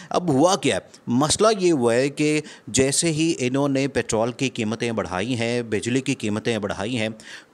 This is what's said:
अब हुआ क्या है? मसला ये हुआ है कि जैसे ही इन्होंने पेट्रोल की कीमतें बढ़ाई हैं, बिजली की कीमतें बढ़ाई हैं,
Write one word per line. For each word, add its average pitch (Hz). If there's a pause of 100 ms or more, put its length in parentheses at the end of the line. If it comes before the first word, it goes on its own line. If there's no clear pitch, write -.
(100)
अब 175
हुआ 156
क्या 131
है? - (220)
मसला 151
ये 185
हुआ 120
है 131
कि 151 (280)
जैसे 135
ही 160 (100)
इन्होंने 135
पेट्रोल 117
की 131
कीमतें 117
बढ़ाई 95
हैं, 117
बिजली 117
की 135
कीमतें 107
बढ़ाई 101
हैं, 110 (400)